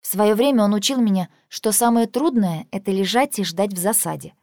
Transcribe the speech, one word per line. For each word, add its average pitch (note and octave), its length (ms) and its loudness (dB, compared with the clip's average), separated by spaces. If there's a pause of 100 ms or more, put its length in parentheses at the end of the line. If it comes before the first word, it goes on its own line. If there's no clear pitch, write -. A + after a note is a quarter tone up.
В - 60 -14
своё G#3 260 2
время A#3+ 300 4
он G3+ 100 2
учил A#3 260 -2
меня, G3 300 0 (180)
что - 240 -4
самое A#3 360 2
трудное — A#3 640 -2
это F#3+ 200 -6
лежать G3 460 0
и G3+ 60 -2
ждать F#3 300 -4
в F#3 40 -8
засаде. E3 640 -4